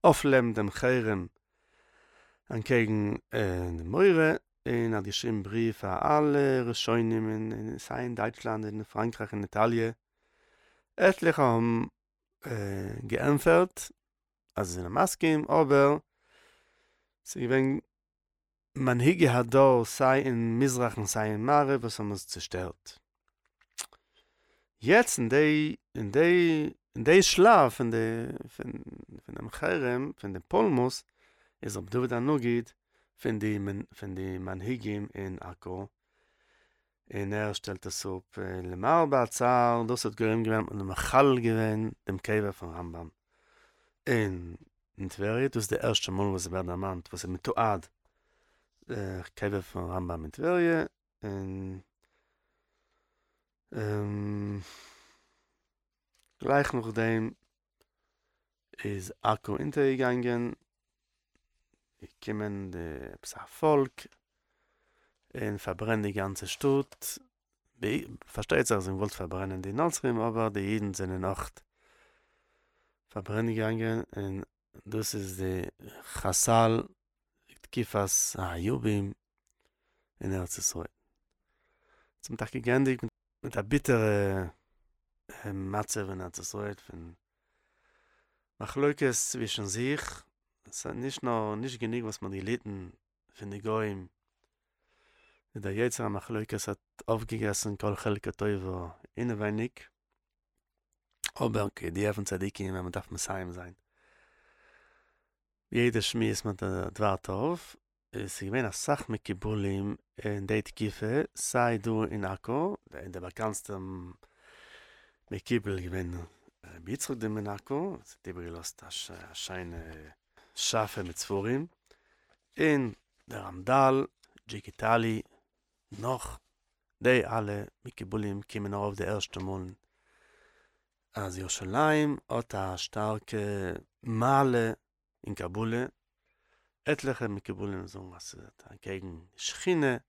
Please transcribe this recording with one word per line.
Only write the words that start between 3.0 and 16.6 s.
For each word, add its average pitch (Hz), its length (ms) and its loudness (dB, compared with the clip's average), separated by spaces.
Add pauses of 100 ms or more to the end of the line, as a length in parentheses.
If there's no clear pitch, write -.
אה, 90 440 0
די 82 60 -8
מאורע, 160 500 6 (340)
און 117 260 0
האט 104 100 0
געשריבן 104 400 -2
בריוו 110 300 0
פאר 104 440 2
אלע 143 440 4
ראשונים 113 680 2
אין, 110 220 -4
אין, 110 460 -6
אין 123 180 -6
דייטשלאנד, 110 500 -4
אין 107 180 -6
פראנקרייך, 110 500 -4
אין 104 80 -2
איטאליע. 113 500 2 (1040)
עטלעכע 170 460 6
האבן, 117 400 4 (600)
אה, 101 480 -4 (140)
געענטפערט, 147 720 4 (800)
אלזא 92 140 -2
זיי 90 120 -6
זענען 107 200 2
מסכים, 160 420 2
אבער 143 520 6 (1300)